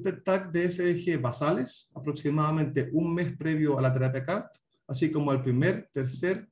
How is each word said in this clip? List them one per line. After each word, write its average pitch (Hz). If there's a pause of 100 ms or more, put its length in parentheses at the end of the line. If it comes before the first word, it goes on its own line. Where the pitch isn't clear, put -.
pet 190
tac 190
de 170
F 175
D 175
G 165
basales, 151
aproximadamente 147
un 165
mes 175
previo 151
a -
la 131
terapia 127
car, 202 (360)
así 147
como 147
al 131
primer, 135
tercer, 135